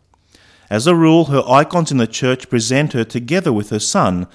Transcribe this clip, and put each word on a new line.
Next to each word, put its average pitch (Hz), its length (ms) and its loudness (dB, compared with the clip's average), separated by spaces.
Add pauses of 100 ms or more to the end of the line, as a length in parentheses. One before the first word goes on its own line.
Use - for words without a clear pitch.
(680)
As 110 180 -2
a 175 80 4
rule, 165 300 4
her 139 220 0
icons 156 440 2
in 139 60 0
the 117 100 2
Church 127 420 -4
present 131 440 -2
her 120 100 -2
together 139 500 -2
with 104 160 -4
her 107 100 -4
Son, 92 540 -2